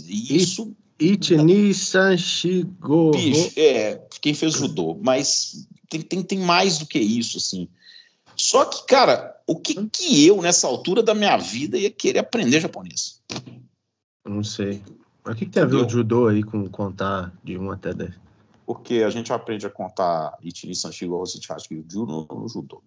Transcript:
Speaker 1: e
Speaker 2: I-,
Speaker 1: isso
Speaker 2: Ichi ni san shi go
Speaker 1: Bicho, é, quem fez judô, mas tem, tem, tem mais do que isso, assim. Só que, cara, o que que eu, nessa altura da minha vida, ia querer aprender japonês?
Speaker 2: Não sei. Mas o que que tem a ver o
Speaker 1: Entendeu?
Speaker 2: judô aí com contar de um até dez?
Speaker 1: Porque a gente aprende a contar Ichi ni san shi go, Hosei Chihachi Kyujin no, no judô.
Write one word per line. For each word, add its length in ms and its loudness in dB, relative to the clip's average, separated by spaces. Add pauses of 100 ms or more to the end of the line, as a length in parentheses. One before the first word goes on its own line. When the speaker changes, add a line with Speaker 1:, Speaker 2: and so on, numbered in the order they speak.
Speaker 1:
e 240 -6
Speaker 2:
I-, 60 4
Speaker 1:
isso 360 -2 (240)
Speaker 2:
Ichi 380 2
ni 380 6
san 440 2
shi 460 -2 (160)
go 320 4
Speaker 1:
Bicho, 460 2
é, 440 4 (200)
quem 120 0
fez 200 0
judô, 500 -2
mas 640 0 (220)
tem, 120 -6
tem, 220 -4
tem 160 -4
mais 380 2
do 80 -6
que 120 -4
isso, 400 0
assim. 300 -6 (680)
Só 260 4
que, 240 -6
cara, 480 4 (100)
o 120 -2
que 180 -6 (140)
que 360 4
eu, 160 8
nessa 240 2
altura 380 0
da 100 2
minha 220 2
vida, 420 -4
ia 140 -2
querer 280 0
aprender 420 0
japonês? 600 -10 (1040)
Speaker 2:
Não 200 -6
sei. 360 -8 (440)
Mas 100 -8
o 20 -12
que 80 -6
que 60 -14
tem 120 2
a 20 2
ver 100 0
o 40 4
Speaker 1:
Entendeu? 180 -2
Speaker 2:
judô 300 2
aí 140 2
com 280 -6
contar 640 -6 (100)
de 140 -10
um 120 -8
até 240 -8
dez? 200 -10 (520)
Speaker 1:
Porque 380 -2
a 60 2
gente 240 -6
aprende 320 -8
a 40 -6
contar 720 -4
Ichi 260 -14
ni 80 -10
san 140 -8
shi 160 -12
go, 160 -4
Hosei 200 -10
Chihachi 260 -14
Kyujin 380 -10
no, 200 -8
no 220 -12
judô. 400 -14